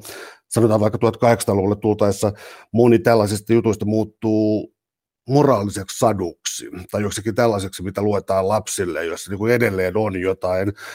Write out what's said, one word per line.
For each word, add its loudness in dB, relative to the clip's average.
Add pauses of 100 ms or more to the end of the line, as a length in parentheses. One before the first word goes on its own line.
(500)
sanotaan 4
vaikka 0
tuhatkahdeksansataa-luvulle 2
tultaessa 0 (380)
moni 6
tällaisista 2
jutuista 0
muuttuu -2 (560)
moraaliseksi 0
saduksi -4 (220)
tai -4
joksikin -6
tällaiseksi, -2
mitä -6
luetaan 0
lapsille, -4
jossa -8
niinku -4
edelleen 0
on -2
jotain -2 (220)